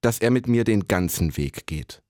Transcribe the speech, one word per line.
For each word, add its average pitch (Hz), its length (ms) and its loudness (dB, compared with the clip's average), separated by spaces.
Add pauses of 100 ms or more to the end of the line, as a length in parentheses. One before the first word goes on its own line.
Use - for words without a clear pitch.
dass 117 180 0
er - 120 2
mit 123 180 0
mir 117 160 4
den 104 240 2
ganzen 87 480 0
Weg 69 300 -6
geht. - 440 -10